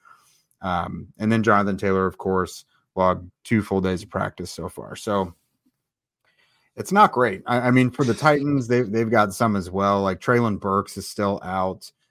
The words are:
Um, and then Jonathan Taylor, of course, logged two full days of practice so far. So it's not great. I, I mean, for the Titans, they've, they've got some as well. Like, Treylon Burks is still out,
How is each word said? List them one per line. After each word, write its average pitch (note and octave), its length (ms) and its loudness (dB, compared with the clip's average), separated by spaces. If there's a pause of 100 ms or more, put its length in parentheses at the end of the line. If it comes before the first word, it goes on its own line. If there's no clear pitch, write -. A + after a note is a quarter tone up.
(600)
Um, F2 480 -6 (100)
and G#2+ 140 0
then A2+ 100 2
Jonathan G2+ 340 2
Taylor, F#2+ 300 0
of F2+ 120 -6
course, F#2 460 -4 (300)
logged F2+ 340 0 (140)
two A2 200 0
full G2 180 -2
days F2+ 240 -2
of - 60 -20
practice F#2+ 420 -8
so F2 160 -10
far. - 260 -16
So G2 400 -2 (1400)
it's A2 160 -10
not G#3 200 6
great. G#2 340 0
I, B2 220 0
I - 20 6
mean, B2+ 200 4
for C#3+ 140 -2
the A2+ 100 2
Titans, C#3+ 540 2
they've, B2 220 0
they've A2+ 200 0
got G#2 240 4
some A2 220 2
as F2 140 -4
well. G2 320 2
Like, F#2+ 180 -2
Treylon A#2+ 380 2
Burks G2 380 -2
is F#2+ 120 -10
still G2+ 340 -4
out, F#2 480 -4 (200)